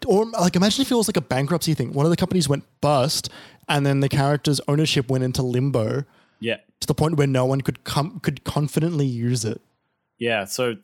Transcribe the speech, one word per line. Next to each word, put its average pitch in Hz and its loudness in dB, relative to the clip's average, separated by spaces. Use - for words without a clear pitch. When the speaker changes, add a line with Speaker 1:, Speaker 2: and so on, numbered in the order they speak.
Speaker 1:
or, 214 4
like, 190 0
imagine 202 2
if 262 -2
it 254 2
was, 226 2
like, 202 -2
a 165 2
bankruptcy 139 -2
thing. 131 -2
One 143 2
of 165 2
the 170 4
companies 185 0
went 139 0
bust, 143 2
and 143 2
then 139 2
the 139 2
character's 139 2
ownership 143 0
went 131 0
into 127 -2
limbo 127 0
Speaker 2:
Yeah. 113 -4
Speaker 1:
to - -6
the 147 0
point 156 0
where 143 2
no 131 2
one 135 0
could - -4
com-, 156 -4
could 143 -6
confidently 151 -2
use 120 -2
it. 113 -6
Speaker 2:
Yeah, 113 -2
so 120 -4